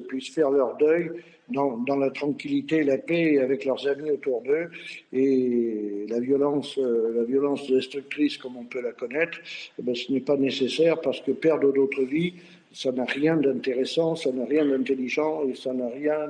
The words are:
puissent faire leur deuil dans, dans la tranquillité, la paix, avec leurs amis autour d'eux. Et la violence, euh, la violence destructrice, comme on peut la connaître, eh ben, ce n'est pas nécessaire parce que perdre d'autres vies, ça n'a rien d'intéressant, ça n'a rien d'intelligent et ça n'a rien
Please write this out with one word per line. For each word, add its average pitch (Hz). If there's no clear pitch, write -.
puissent 131
faire 151
leur 135
deuil 165
dans, 139
dans 135
la 139
tranquillité, 143
la 135
paix, 160
avec 131
leurs 131
amis 143
autour 135
d'eux. 160
Et 117
la 117
violence, 139
euh, 117
la 117
violence 139
destructrice, 135
comme 127
on 120
peut 123
la 117
connaître, 151
eh -
ben, 123
ce -
n'est 135
pas 143
nécessaire 135
parce 131
que 139
perdre 139
d'autres 135
vies, 165
ça -
n'a 127
rien 147
d'intéressant, 135
ça 147
n'a 127
rien 147
d'intelligent 135
et 127
ça 131
n'a 127
rien 151